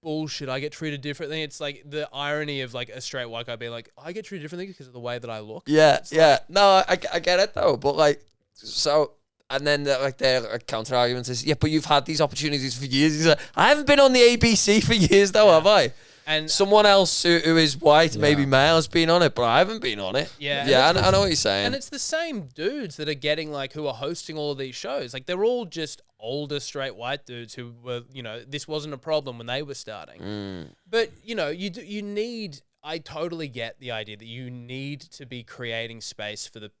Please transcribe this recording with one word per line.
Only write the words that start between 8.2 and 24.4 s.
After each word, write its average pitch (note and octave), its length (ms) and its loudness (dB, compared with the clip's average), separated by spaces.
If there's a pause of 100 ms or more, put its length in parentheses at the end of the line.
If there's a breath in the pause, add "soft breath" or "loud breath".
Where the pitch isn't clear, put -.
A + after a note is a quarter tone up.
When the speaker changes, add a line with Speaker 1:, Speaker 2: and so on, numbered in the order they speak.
Speaker 2:
so, - 600 -2 (360)
and C#3 160 -4
then D3 180 0
the, C#3 160 0
like, C3+ 200 -4
their, B2+ 280 2
uh, A2 120 -6
counter A2+ 360 -6
argument B2 340 0
is, B2 140 -6
"Yeah, C#3+ 160 0
but D#3 120 2
you've D#3 140 0
had C#3+ 200 2
these D#3 160 -4
opportunities C#3 560 -4
for C3+ 80 -8
years." C#3 300 2
He's D#3 120 0
like, D3+ 120 6 (160 loud breath)
"I G3+ 140 6
haven't D4 180 2
been C#4+ 120 6
on C4+ 140 8
the B3 80 6
A A#3+ 140 8
B A#3 200 4
C G#3 240 4
for A3+ 140 2
years G3 380 6
though, G#3+ 160 8
Speaker 1:
Yeah. F3+ 80 10
Speaker 2:
have D#3+ 120 4
I?" F#3 260 4 (340 soft breath)
Speaker 1:
And D#3 220 -2
Speaker 2:
Someone G#3 380 6
else G3 340 4
who, E3+ 160 4
who D#3+ 180 2
is D#3 220 4
white, D#3 400 6
maybe D3 240 4
Speaker 3:
Yeah. C#3 60 2
Speaker 2:
male, C#3 300 6
has D3+ 100 0
been E3 240 2
on F3 100 4
it, D#3 140 2
but A#2+ 80 0
I A#2+ 160 4
haven't G#3 240 0
been G#2 160 -4
on G2 160 -6
it. C3+ 240 -4
Speaker 1:
Yeah, C#3+ 220 -6
and C#3 80 -4
Speaker 2:
Yeah, C3+ 200 6
Speaker 1:
it's F3+ 80 2
Speaker 2:
I, - 40 2
Speaker 1:
the F#3 60 4
Speaker 2:
I F#3+ 40 4
know F#3+ 60 4
Speaker 1:
s-, G3+ 40 4
Speaker 2:
what G3+ 60 2
you're E3 80 0
saying. G2+ 320 0
Speaker 1:
and B3+ 80 -2
it's C4 140 -10
the C#4+ 100 -12
same D#4 480 -6
dudes F#3+ 480 -8
that D3+ 120 -8
are D#3 60 -4
getting, D3+ 380 -4
like, C#3 220 -8
who D3+ 120 -8
are C3+ 80 -4
hosting D#3 420 -10
all D3 160 -6